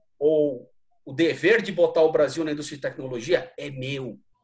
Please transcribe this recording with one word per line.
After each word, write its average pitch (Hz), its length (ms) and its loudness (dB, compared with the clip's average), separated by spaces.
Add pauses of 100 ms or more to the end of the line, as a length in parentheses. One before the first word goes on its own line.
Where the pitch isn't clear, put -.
(200)
ou 147 500 2 (360)
o 143 80 -16
dever 165 480 2
de 202 100 -6
botar 165 300 2
o 156 100 6
Brasil 156 320 2
na 156 80 -4
indústria 147 260 -8
de - 40 -20
tecnologia 131 760 -2
é 147 120 -12
meu." 135 480 -8 (260)